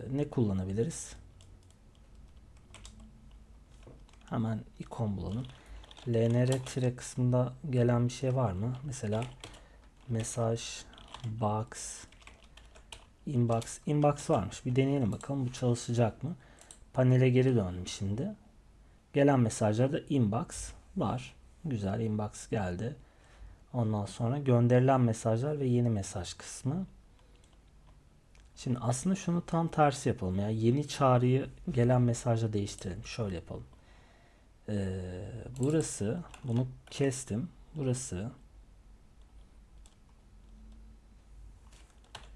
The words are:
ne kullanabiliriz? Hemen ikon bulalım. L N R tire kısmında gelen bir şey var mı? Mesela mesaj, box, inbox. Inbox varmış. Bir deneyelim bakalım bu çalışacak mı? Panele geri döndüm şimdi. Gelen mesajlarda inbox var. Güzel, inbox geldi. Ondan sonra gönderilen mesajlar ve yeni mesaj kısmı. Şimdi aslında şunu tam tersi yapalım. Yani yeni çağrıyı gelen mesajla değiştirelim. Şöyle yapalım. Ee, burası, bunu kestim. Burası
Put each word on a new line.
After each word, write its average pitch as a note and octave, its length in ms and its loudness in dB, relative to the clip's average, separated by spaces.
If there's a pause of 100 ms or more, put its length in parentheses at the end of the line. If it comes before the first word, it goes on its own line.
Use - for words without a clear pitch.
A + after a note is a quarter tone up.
(120)
ne C#3+ 160 -2
kullanabiliriz? G2+ 840 -2 (3250)
Hemen A2 300 -2 (180)
ikon G#2 380 -4
bulalım. F#2+ 300 -6 (640)
L A#2 200 4
N B2 200 4
R C3 100 2
tire B2+ 380 -2
kısmında B2 560 0 (180)
gelen A#2+ 380 4
bir A#2+ 40 -2
şey B2+ 220 -2
var A#2+ 180 0
mı? A2+ 320 -4
Mesela A2+ 400 -4 (840)
mesaj, A2+ 760 -4 (400)
box, A2 800 -4 (1200)
inbox. A#2 600 0
Inbox D3 440 2
varmış. G#2+ 360 0
Bir B2+ 100 -2
deneyelim C3+ 360 2
bakalım C3 340 -4
bu B2+ 60 -6
çalışacak A#2+ 720 0
mı? D#3+ 140 -6 (560)
Panele B2+ 380 6
geri B2+ 260 4
döndüm F2+ 300 -2
şimdi. A2 480 -4 (760)
Gelen C#3 280 6
mesajlarda A2+ 680 2
inbox B2 640 0 (240)
var. - 380 -2 (300)
Güzel, G#2+ 360 -2
inbox G#2+ 480 -4
geldi. G#2 480 -4 (760)
Ondan G#2+ 340 0
sonra B2 320 -2
gönderilen B2+ 640 6
mesajlar A#2+ 600 2
ve C3+ 60 0
yeni A#2+ 240 2
mesaj G2 440 -4
kısmı. - 520 -4 (1700)
Şimdi B2 220 -2
aslında B2+ 380 0
şunu E3+ 300 -2
tam E3 220 0
tersi C#3+ 400 2
yapalım. F#2 300 0
Yani A2 260 0
yeni C#3 240 4
çağrıyı B2+ 600 4 (220)
gelen B2 320 6
mesajla A#2 500 2
değiştirelim. G2+ 520 -4
Şöyle G2+ 300 -6
yapalım. A2 300 -10 (1040)
Ee, G2 320 -2 (580)
burası, D3 640 0 (240)
bunu B2+ 220 0 (240)
kestim. C3 580 -2 (260)
Burası B2+ 560 -4 (4000)